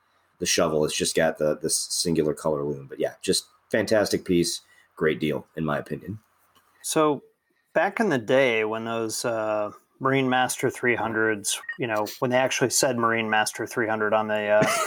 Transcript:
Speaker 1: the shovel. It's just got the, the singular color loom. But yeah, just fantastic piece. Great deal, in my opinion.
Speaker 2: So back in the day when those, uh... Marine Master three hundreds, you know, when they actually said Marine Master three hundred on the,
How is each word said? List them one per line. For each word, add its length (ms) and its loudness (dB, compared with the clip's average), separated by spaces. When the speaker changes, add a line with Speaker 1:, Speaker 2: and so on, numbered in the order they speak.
Speaker 1:
the 80 -6
shovel. 400 2
It's 100 -4
just 200 -2
got 240 2
the, 180 2
the 140 -4
singular 640 0
color 280 -2
loom. 240 -6
But 120 -14
yeah, 140 -4
just 220 0
fantastic 520 0
piece. 380 0
Great 240 0
deal, 360 -4
in 100 -4
my 140 -2
opinion. 400 -10
Speaker 2:
So 400 0
back 260 0
in 100 2
the 100 2
day 460 4
when 200 -4
those, 400 -4
uh... 460 -2
Marine 300 2
Master 400 0
three 260 0
hundreds, 640 -2
you 80 -4
know, 180 -2
when 120 0
they 60 2
actually 320 2
said 280 0
Marine 320 2
Master 360 0
three 220 -2
hundred 260 0
on 140 2
the, 400 2